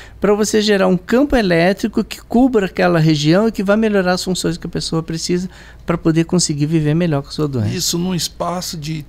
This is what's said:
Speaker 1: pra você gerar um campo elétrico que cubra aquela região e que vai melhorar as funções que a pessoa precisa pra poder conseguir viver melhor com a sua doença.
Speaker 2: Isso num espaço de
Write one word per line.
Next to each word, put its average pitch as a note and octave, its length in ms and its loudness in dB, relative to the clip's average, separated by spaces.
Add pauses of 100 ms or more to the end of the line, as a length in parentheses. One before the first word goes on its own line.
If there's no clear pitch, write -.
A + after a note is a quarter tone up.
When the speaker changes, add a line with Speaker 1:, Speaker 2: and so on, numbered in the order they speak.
(200)
Speaker 1:
pra G3 140 2
você G#3 260 2
gerar G3+ 280 2
um F#3 100 2
campo C4+ 380 0
elétrico G3 680 0
que - 160 -12
cubra A#3 460 2
aquela F3+ 320 0
região D#3+ 500 4
e A3 40 0
que A3 100 -6
vai G3+ 160 2
melhorar G3+ 360 2
as F#3 100 -4
funções F3 340 -4
que - 80 -12
a E3+ 40 -10
pessoa E3 340 -4
precisa F3 440 -4 (380)
pra E3+ 140 0
poder E3 240 2
conseguir D#3+ 420 0
viver D3+ 300 0
melhor D#3+ 260 0
com - 80 -18
a - 20 -16
sua D3+ 160 -2
doença. A#2+ 280 -2
Speaker 2:
Isso E3+ 240 -4
num F#3 160 -2
espaço E3+ 600 -6
de D3+ 340 -8